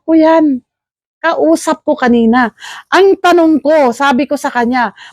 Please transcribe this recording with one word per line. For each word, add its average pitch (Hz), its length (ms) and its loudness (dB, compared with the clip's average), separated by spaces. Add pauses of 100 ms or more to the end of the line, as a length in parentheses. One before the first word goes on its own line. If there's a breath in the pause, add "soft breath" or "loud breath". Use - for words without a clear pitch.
ko 320 80 0
yan. 311 480 2 (560)
Kausap 311 640 -2
ko 302 160 -4
kanina. 240 560 0 (400 loud breath)
Ang 392 240 2
tanong 339 400 2
ko, 285 320 0
sabi 277 400 -2
ko 285 80 -4
sa 277 160 -8
kanya, 240 400 -2 (180 loud breath)